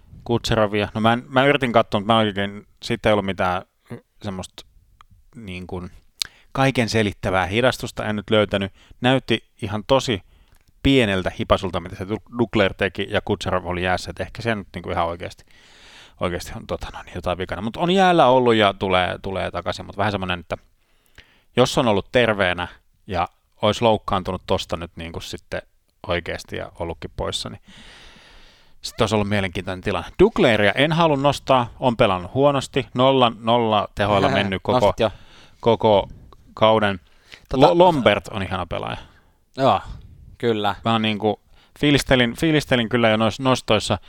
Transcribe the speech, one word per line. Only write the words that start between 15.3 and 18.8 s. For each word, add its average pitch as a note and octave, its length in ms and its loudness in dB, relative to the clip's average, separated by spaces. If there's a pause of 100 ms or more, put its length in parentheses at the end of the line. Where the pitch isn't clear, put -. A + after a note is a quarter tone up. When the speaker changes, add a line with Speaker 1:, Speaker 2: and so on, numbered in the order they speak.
Speaker 1:
oikeesti F2 360 -6
on - 100 -16
tota - 260 -8
noin - 220 -18
jotain F2+ 240 -6
vikana. F2+ 240 -10
Mut A2 140 -8
on E3+ 140 -2
jäällä F3+ 360 4
ollut B2 280 4
ja G2+ 240 4
tulee, F#2 440 0